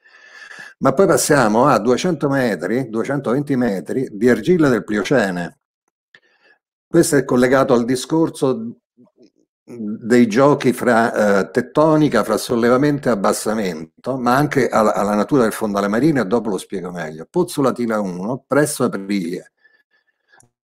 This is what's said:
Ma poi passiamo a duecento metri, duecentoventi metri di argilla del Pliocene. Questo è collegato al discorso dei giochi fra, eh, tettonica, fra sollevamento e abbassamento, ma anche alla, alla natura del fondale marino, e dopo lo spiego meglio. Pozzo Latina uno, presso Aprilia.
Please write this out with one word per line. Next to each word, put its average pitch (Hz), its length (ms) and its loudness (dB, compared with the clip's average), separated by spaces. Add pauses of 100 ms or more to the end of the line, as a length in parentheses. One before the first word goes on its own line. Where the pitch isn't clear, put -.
(800)
Ma 135 140 2
poi 196 120 4
passiamo 135 640 2
a 135 100 4
duecento 127 500 0
metri, 120 640 -2
duecentoventi 139 640 -4
metri 117 560 -4
di 104 160 0
argilla 147 400 2
del 117 160 0
Pliocene. 104 760 -2 (1300)
Questo 165 280 2
è 135 80 4
collegato 131 500 2
al 120 120 2
discorso 131 920 -2 (960)
dei 113 540 2
giochi 135 460 2
fra, 110 640 2
eh, 95 120 -2
tettonica, 147 720 2
fra 107 140 -2
sollevamento 127 720 0
e 123 40 2
abbassamento, 104 1080 -4
ma 123 180 0
anche 139 320 0
alla, 110 260 2
alla 104 220 -2
natura 117 280 2
del 107 100 0
fondale 101 340 -2
marino, 123 340 0
e 104 40 -2
dopo 110 240 -2
lo 95 80 -2
spiego 90 340 -10
meglio. 80 380 -12
Pozzo - 320 -2
Latina 113 380 0
uno, 98 460 -6
presso 143 380 0
Aprilia. 98 640 -6 (1200)